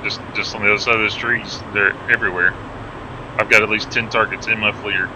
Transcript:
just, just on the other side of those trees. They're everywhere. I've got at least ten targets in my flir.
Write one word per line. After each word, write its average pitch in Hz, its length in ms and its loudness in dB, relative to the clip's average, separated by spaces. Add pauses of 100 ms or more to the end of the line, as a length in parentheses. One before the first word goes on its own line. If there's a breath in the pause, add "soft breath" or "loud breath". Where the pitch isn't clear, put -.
just, 101 220 -4 (100)
just 104 220 -4
on 113 80 -2
the 101 60 8
other 104 100 6
side 117 160 2
of 110 60 2
those 104 140 0
trees. 120 560 -2
They're 101 240 2 (140)
everywhere. 95 480 2 (840)
I've 107 100 2
got 110 140 8
at 107 60 0
least 107 220 -2
ten 113 180 -2
targets 104 380 0
in 113 120 0
my 107 140 0
flir. 95 420 -2